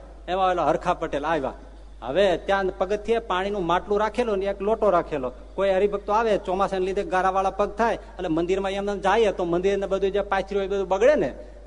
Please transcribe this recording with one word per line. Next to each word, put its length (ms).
એમાં 220
ઓલા 140
હરખા 300
પટેલ 320
આવ્યા. 260
હવે 340
ત્યાં 280
પગથિયે 400
પાણીનું 480
માટલું 340
રાખેલું 380
ને 80
એક 160
લોટો 280
રાખેલો. 420
કોઈ 160
હરિભક્તો 420
આવે, 260
ચોમાસાને 480
લીધે 160
ગારાવાળા 480
પગ 260
થાય, 180
એટલે 340
મંદિરમાં 420
એમને 280
જાય 340
તો 120
મંદિરને 420
બધું 240
જે 100
પાથરી 360
હોય 100
એ 20
બધું 200
બગડે 260
ને, 120